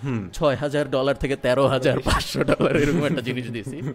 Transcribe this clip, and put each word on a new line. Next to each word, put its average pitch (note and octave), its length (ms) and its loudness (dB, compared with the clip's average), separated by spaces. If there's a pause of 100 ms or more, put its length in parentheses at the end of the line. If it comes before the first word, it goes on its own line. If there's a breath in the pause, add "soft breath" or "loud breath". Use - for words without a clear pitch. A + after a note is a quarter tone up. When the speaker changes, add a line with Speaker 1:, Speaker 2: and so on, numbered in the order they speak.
Speaker 1:
হুম। A2+ 280 -4
Speaker 2:
ছয় C#3+ 240 2
হাজার C#3+ 340 -2
ডলার C3+ 240 2
থেকে C#3 220 -2
তেরো B2+ 300 4
হাজার C3 340 2
পাঁচশো - 440 0
ডলার - 320 2
এরকম D3 280 2
একটা C3+ 160 0
জিনিস A#2+ 300 -6
দিছি। B2+ 320 -8 (120)